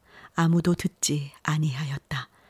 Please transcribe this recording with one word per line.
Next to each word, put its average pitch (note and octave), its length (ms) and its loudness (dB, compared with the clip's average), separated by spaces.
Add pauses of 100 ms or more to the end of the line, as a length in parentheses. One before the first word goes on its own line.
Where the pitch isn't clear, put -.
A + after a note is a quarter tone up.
(340)
아무도 E3+ 400 4
듣지 D3 580 -2 (120)
아니하였다. D3 840 -2 (220)